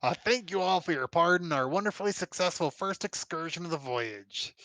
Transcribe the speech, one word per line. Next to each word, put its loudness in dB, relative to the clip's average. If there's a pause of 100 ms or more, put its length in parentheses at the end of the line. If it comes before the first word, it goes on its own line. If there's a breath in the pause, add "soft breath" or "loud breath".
I 2
thank 0
you 0
all 4
for -4
your 0
pardon, 4
our 2
wonderfully 0
successful 0
first -4
excursion -6
of -6
the -2
voyage -4